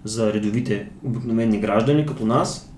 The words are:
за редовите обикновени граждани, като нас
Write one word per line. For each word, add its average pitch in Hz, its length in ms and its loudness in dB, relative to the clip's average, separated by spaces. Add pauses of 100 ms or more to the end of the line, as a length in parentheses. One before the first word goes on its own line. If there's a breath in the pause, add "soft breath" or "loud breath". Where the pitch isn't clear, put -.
за 107 300 0
редовите 104 540 -2 (160)
обикновени 113 560 0
граждани, 117 460 2
като 131 200 -6
нас - 520 0